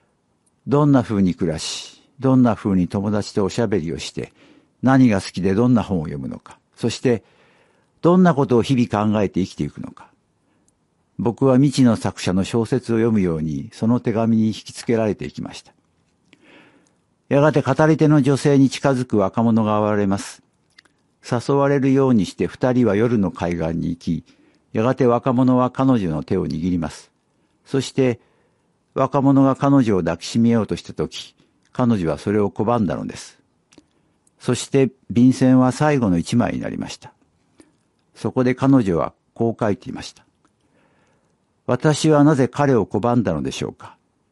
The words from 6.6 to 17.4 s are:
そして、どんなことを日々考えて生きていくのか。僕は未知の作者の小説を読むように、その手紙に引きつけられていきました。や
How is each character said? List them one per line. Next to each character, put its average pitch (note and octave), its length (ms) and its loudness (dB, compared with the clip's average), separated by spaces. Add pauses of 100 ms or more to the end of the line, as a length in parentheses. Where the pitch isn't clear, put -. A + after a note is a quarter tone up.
そ A#2+ 120 -4
し - 120 -10
て、 A#2+ 240 0 (760)
ど E3+ 140 4
ん F#3 80 6
な F3 100 4
こ C3+ 140 0
と B2 80 2
を A2+ 80 4
日 C3+ 140 -2
々 G#2+ 360 0
考 G#2+ 80 0
え F#2+ 60 0
て F2+ 140 -4
生 F#2 100 -6
き - 40 -20
て D2 100 -6
い C#2+ 40 -8
く - 120 -16
の - 100 -16
か。 - 180 -20 (1120)
僕 A2 260 -2
は C3 120 4
未 C#3 160 2
知 C3+ 100 2
の A2+ 140 4
作 - 240 -6
者 G2 100 -2
の F#2 140 0
小 A#2 200 -2
説 A#2 280 -4
を - 20 0
読 A2+ 160 0
む G#2+ 80 2
よ F2 180 0
う D#2 40 -6
に、 D#2 320 -8
そ - 140 -6
の A#2+ 120 2
手 A#2+ 140 -4
紙 A2+ 240 0
に A2 100 2
引 A2 60 -2
き - 200 -18
つ - 120 -16
け A#2+ 100 0
ら A2 100 0
れ G2 100 -2
て - 100 -12
い D2 80 -14
き - 80 -12
ま - 120 -14
し - 100 -20
た。 - 100 -20 (1500)
や C#3 140 2